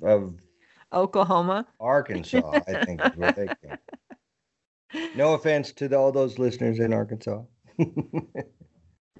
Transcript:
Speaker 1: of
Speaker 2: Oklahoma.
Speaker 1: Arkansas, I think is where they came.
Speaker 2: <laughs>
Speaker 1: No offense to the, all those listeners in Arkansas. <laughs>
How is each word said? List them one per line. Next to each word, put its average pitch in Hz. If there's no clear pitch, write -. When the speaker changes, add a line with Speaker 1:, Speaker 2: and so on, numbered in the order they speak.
Speaker 1:
of 98
Speaker 2:
Oklahoma. 190
Speaker 1:
Arkansas, 127
I 190
think 170
is 262
where 175
they 196
came. -
Speaker 2:
<laughs> 330
Speaker 1:
No 147
offense 151
to 139
the, 135
all 135
those 127
listeners 120
in 113
Arkansas. 110
<laughs> 165